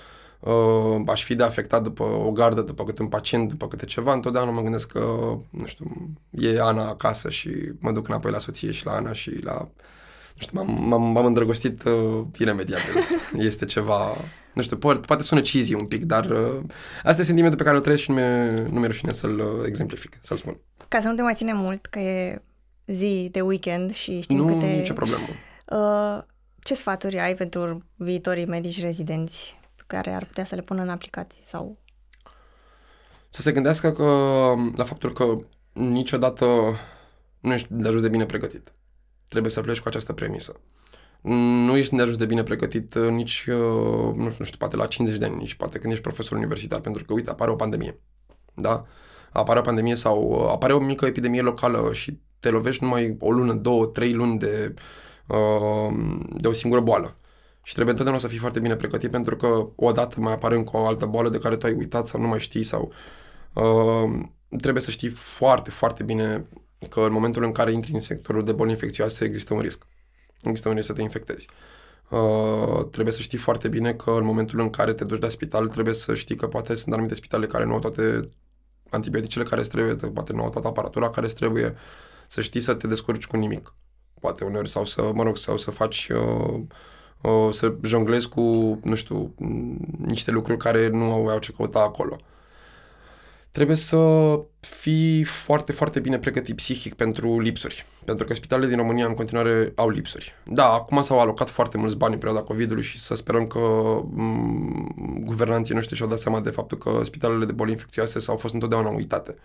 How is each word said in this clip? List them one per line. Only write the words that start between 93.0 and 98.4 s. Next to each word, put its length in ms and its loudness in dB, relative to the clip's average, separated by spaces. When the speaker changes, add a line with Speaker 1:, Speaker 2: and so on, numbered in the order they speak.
Speaker 1:
Trebuie 240 4
să 240 2
fii 640 2
foarte, 480 0
foarte 280 0
bine 200 0
pregătit 360 -4
psihic 380 -4
pentru 460 0
lipsuri, 460 -2
pentru 200 -2
că 80 -2
spitalele 340 0